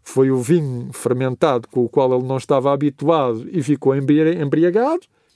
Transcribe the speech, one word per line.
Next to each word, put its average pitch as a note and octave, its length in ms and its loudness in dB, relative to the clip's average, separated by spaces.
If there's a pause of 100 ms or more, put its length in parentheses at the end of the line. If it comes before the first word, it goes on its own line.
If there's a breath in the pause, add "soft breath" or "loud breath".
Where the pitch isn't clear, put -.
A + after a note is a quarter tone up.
foi C3+ 300 0
o C3 80 2
vinho B2+ 540 -2
fermentado B2+ 760 -2
com B2 180 -2
o A#2+ 40 -2
qual B2+ 280 2
ele B2+ 120 -4
não C3 80 -4
estava C#3 360 0
habituado C#3+ 760 -2
e F3+ 100 -4
ficou C3+ 360 0
embri-, D#3 440 2
embriagado, F3 600 0 (340)